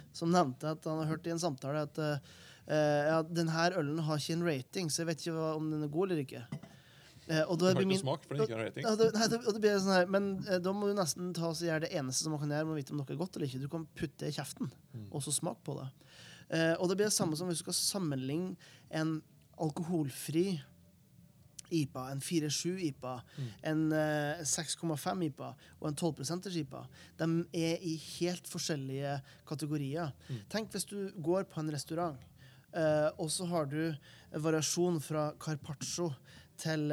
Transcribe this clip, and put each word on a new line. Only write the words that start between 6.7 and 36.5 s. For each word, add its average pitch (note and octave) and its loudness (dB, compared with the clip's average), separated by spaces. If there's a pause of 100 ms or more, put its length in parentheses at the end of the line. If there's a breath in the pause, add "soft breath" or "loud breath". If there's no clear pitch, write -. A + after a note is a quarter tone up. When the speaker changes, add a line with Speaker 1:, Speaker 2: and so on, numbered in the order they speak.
Speaker 1:
Eh, D#3 2
og E3+ 0
da F3+ 6
Speaker 2:
Det - -
har F3+ 6
Speaker 1:
blir F#3+ 4
Speaker 2:
ikke - 2
Speaker 1:
min F#3+ 4
Speaker 2:
smak, C#3+ -2
for C3 -6
den F3+ 2
ikke A#2 0
har A2 0
rating. B2 -6
Speaker 1:
Ja, A3 2
det, A3+ 8
nei, A3 4
det, A#3 2 (100)
og G#3 4
det A3 -2
blir G#3 6
sånn F#3+ 2
her, F3+ 8
men, G3+ 4 (200)
eh, F#3 2
da F#3 0
må G3+ 0
du - 2
nesten F3+ 0
ta E3 0
og D#3+ 0
så E3 -6
gjøre D#3 2
det - -4
eneste C3 0
som D#3 0
man C#3+ -2
kan D3 0
gjøre, D3+ 2
med D#3+ -2
å D3+ -2
vite C3+ -8
om D3 -2
noe C3+ -4
er C#3 -4
godt F3+ -4
eller D3 -2
ikke. C3 -4
Du C#3+ -6
kan E3 -6 (100)
putte D3 -6
det D3 -2
i - -6
kjeften, C#3+ -6 (260)
Speaker 2:
Mm. A2 -10
Speaker 1:
og C#3+ -4
så D3+ -4
smak E3+ -2
på C#3 -6
det. C3+ -10 (640 loud breath)
Eh, E3 4
og F3 2
det F#3+ 0
blir G#3 4
det G#3 2
samme D#3+ 0
som F3+ -4
hvis E3 -2
du F#3 -6
skal - 0
sammenligne D3+ -2 (340 loud breath)
en D#3 -2 (360)
alkoholfri D#3+ 0 (1120)
ipa, C3+ 0
en C#3 -4
fire D3+ 0
sju E3+ -2
ipa, C3 -4 (140 loud breath)
Speaker 2:
Mm. C3 -4 (160 loud breath)
Speaker 1:
en, D#3 2
eh, D3+ 2
seks D3+ -2
komma D#3+ -2
fem F#3 -2
ipa C3 -6 (260 loud breath)
og - -2
en D3 -2
tolv D#3 0
prosenters F3+ -6
ipa. C3+ -6 (320 loud breath)
De E3 2
er E3 2
i E3 -4 (240)
helt F3 -2
forskjellige C#3 -4 (260 loud breath)
kategorier. D3 -2 (180 loud breath)
Speaker 2:
Mm. B2 -4 (100)
Speaker 1:
Tenk G#3+ -4
hvis F#3+ -4
du G3+ -6 (120)
går F3+ 2
på - -10
en D#3 -2
restaurant, D#3 -4 (560 loud breath)
eh, D3+ 4
og D#3+ -2
så F3 -4
har E3+ 2
du D#3 0 (380 loud breath)
variasjon D#3+ 2
fra D3+ 0
carpaccio D3+ -4 (440 loud breath)